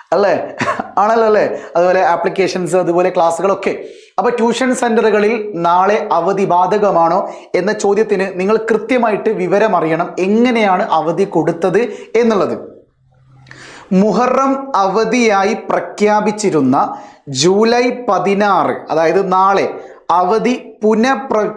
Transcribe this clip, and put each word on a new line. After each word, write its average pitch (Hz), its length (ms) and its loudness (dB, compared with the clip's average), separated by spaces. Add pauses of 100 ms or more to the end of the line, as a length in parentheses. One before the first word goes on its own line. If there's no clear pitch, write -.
(120)
അല്ലേ? 180 440 0 (420)
ആണല്ലോ, 226 280 2
അല്ലേ? 202 320 2 (180)
അതുപോലെ 180 300 2
ആപ്ലിക്കേഷൻസ്, 180 720 -2
അതുപോലെ 180 340 2
ക്ലാസ്സുകളൊക്കെ. 175 760 0 (360)
അപ്പോൾ 226 100 0
ട്യൂഷൻ 233 460 0
സെന്ററുകളിൽ 220 800 0
നാളെ 185 560 2
അവധി 180 340 0
ബാധകമാണോ 180 840 2 (260)
എന്ന 180 160 0
ചോദ്യത്തിന് 202 680 -2
നിങ്ങൾ 202 180 0
കൃത്യമായിട്ട് 220 720 -2
വിവരമറിയണം, 180 880 0
എങ്ങനെയാണ് 214 720 2
അവധി 160 320 0
കൊടുത്തത് 175 680 0 (260)
എന്നുള്ളത്. 202 420 0 (1300)
മുഹറം 247 840 0
അവധിയായി 202 840 0 (120)
പ്രഖ്യാപിച്ചിരുന്ന 185 1300 0 (320)
ജൂലൈ 214 640 2 (180)
പതിനാറ്, 190 800 0
അതായത് 175 400 2
നാളെ, 190 420 2 (360)
അവധി 185 520 0 (220)
പുനഃപ്ര-, 214 720 0